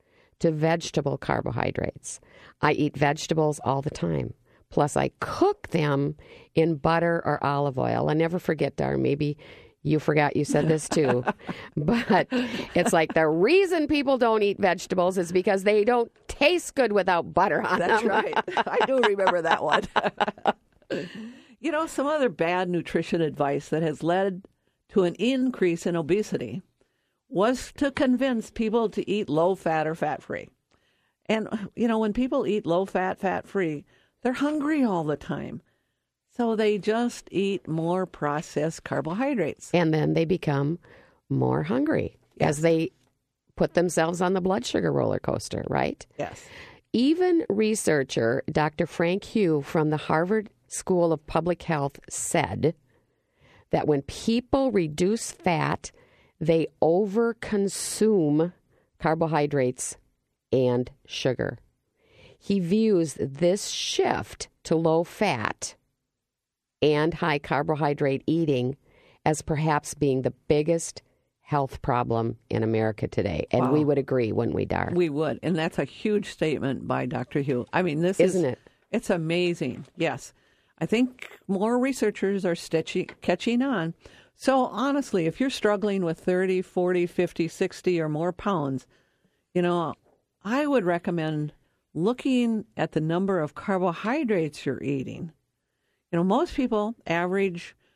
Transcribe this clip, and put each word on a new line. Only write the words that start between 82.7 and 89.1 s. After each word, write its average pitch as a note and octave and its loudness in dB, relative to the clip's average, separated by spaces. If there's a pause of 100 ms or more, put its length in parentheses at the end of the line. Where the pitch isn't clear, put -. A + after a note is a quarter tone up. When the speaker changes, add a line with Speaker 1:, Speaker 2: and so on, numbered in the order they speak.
Speaker 2:
catching A3+ 0
on. F3 -2 (400)
So C4 2
honestly, B3 -2
if D#3+ -4
you're C4 0
struggling G#3 0
with E3 -4
thirty, F#3 0
forty, F3+ 0
fifty, E3+ -2
sixty F3+ -2
or D#3 -2
more D#3 -2
pounds, D3 -2 (720)